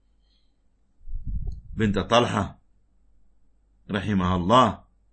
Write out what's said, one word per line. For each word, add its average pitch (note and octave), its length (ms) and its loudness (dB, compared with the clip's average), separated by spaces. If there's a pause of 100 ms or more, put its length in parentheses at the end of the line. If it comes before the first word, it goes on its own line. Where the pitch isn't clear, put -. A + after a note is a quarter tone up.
(1700)
بنت G2+ 260 0
طلحة A2 640 0 (1300)
رحمها F#2+ 440 0
الله، G2 480 2 (300)